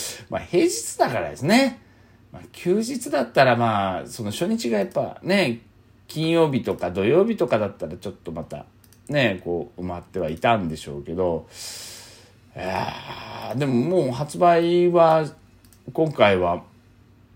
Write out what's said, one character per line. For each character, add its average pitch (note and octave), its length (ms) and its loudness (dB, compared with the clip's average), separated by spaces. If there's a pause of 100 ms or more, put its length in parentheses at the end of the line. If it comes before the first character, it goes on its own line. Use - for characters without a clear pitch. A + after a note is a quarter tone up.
(300)
ま F2+ 100 -4
あ - 20 -10
平 - 240 2
日 - 320 -4
だ D#4+ 120 2
か B2+ 120 -2
ら D#3+ 80 -6
で - 80 -12
す A#2 60 -8
ね。 A#3 380 4 (500)
ま - 80 -16
あ - 20 -18 (100)
休 F3+ 300 -2
日 B3 280 -6
だ C#4+ 120 0
っ - 100 -6
た C#3 140 6
ら B2 100 4
ま G2+ 440 0
あ、 C#2 60 -10
そ - 160 -12
の G#2 100 -6
初 E3+ 160 -2
日 A3+ 220 -2
が A3 100 2
や G3 40 0
っ F#3 60 -4
ぱ A#2+ 340 -4
ね、 D3+ 380 0 (460)
金 D#3+ 220 -4
曜 E3 200 4
日 B2 140 0
と F#2+ 120 -2
か F2+ 160 -4
土 F#2+ 120 0
曜 D3+ 220 4
日 A3+ 100 -2
と F#3+ 120 0
か A#2 120 2
だ G#2 80 0
っ G2 80 -12
た - 120 -10
ら F2+ 100 -12
ち G2 100 -12
ょ G2 40 -10
っ - 20 -12
と - 180 -16
ま D#2+ 120 -8
た - 220 -14 (440)
ね、 A#2 340 0
こ F2 340 -4
う F2 40 -10
埋 - 40 -6
ま F2 140 -6
っ E2 40 -14
て - 160 -8
は E2 100 -2
い E2 80 -6
た A#2+ 180 2
ん F#2 140 -2
で D#2 80 -6
し - 100 -16
ょ D2 120 -10
う C#2+ 40 -12
け E2 100 -10
ど、 E2+ 340 -2 (1080)
い - 40 -12
や F#2 340 -4 (600)
ー、 A#2 40 -6
で C#3+ 80 -2
も C3 80 0
も B2+ 360 2
う - 20 -2
発 D3 260 -6
売 F3 520 4
は、 D#3+ 360 6 (680)
今 D#3+ 200 0
回 G#2 260 4
は、 F2 260 0 (720)